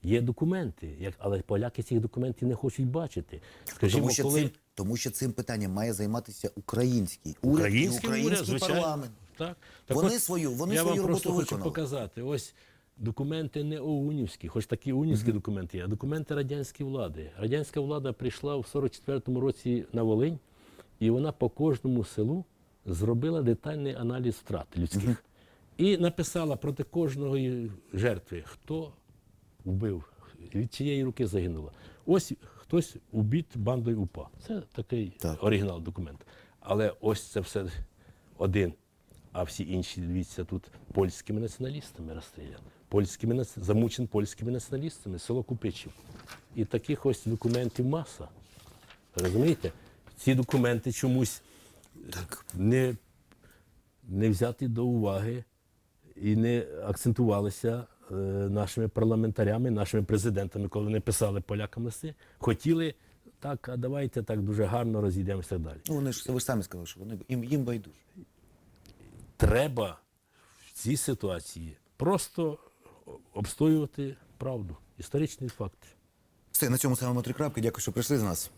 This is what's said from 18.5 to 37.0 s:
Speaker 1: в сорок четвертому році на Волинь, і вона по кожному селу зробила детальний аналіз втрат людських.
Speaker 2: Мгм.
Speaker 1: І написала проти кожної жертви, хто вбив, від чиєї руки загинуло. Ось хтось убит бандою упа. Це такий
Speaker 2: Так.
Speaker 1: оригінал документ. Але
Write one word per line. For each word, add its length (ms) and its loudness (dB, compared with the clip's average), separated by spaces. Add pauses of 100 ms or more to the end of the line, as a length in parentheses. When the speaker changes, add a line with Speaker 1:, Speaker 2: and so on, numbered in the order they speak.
Speaker 1:
в 100 -4
сорок 260 0
четвертому 480 -2
році 520 0
на 100 2
Волинь, 360 4 (640)
і 100 6
вона 220 2
по 160 2
кожному 560 2
селу 400 -2 (420)
зробила 560 2
детальний 520 0
аналіз 400 -2
втрат 440 -6
людських. 260 0
Speaker 2:
Мгм. 120 2 (600)
Speaker 1:
І 200 4
написала 600 0
проти 280 -4
кожної 880 -2 (200)
жертви, 540 -2
хто 460 -8 (720)
вбив, 400 -2 (500)
від 200 -2
чиєї 300 0
руки 220 -2
загинуло. 460 -2 (340)
Ось 260 4 (240)
хтось 400 0 (160)
убит 420 2
бандою 460 0
упа. 280 -4 (180)
Це 160 -6 (100)
такий 460 -4
Speaker 2:
Так. 260 -2
Speaker 1:
оригінал 380 2
документ. 440 -8 (340)
Але 400 2